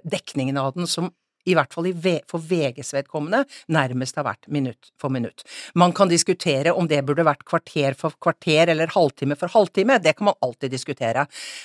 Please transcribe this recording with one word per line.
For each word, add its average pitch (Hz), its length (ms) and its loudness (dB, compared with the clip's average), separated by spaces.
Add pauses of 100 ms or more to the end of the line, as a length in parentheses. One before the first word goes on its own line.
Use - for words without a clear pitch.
dekningen 143 560 -4
av 135 140 -4
den 175 100 -4
som 175 240 -4 (380)
i 180 100 4
hvert 139 160 0
fall 170 160 -4
i 185 60 -4
V-, 170 320 0
for 165 160 -8
V 156 320 -2
Gs - 200 -12
vedkommende, 165 500 -2 (260)
nærmest 131 480 -2
har 139 80 -4
vært - 240 -8
minutt 131 480 -6
for 135 140 -4
minutt. 120 320 -6 (300)
Man 175 200 4
kan 190 160 4
diskutere 165 640 2
om 170 160 0
det 143 160 0
burde 147 200 2
vært 147 200 0
kvarter 143 500 -2
for 160 220 -6
kvarter 165 540 2
eller 160 180 -2
halvtime 143 480 0
for 175 160 -6
halvtime, 214 480 4
det 156 160 2
kan 208 120 2
man - 120 -4
alltid 135 320 -6
diskutere. 127 520 -2 (380)